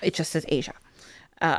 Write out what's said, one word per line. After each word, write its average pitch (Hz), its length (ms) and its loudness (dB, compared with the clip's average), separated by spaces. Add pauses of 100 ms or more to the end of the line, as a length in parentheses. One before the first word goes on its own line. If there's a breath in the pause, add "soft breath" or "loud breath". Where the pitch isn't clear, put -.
It - 120 2
just - 180 -2
says 156 160 0
Asia. - 280 0 (640 soft breath)
Uh, 160 180 2